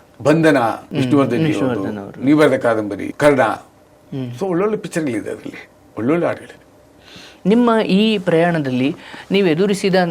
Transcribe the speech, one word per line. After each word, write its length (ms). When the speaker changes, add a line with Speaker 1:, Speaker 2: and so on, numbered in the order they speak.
Speaker 1:
ಬಂಧನ, 340
Speaker 2:
ಹ್ಮ್. 400
Speaker 1:
ವಿಷ್ಣುವರ್ಧನ್ 480
Speaker 2:
ವಿಷ್ಣುವರ್ಧನ್ 420
Speaker 1:
ಅವರು, 140
Speaker 2:
ಅವರು. 240
Speaker 1:
ನೀ 80
ಬರೆದ 260
ಕಾದಂಬರಿ, 580
ಕರ್ಣ. 240
Speaker 2:
ಹ್ಮ್. 960
Speaker 1:
So 60
ಒಳ್ಳೊಳ್ಳೆ 320
ಪಿಕ್ಚರ್ಗಳಿದೆ 540
ಅದರಲ್ಲಿ, 380
ಒಳ್ಳೊಳ್ಳೆ 280
ಹಾಡುಗಳಿದೆ. 360
Speaker 2:
ನಿಮ್ಮ 260
ಈ 320
ಪ್ರಯಾಣದಲ್ಲಿ 800
ನೀವು 160
ಎದುರಿಸಿದ 480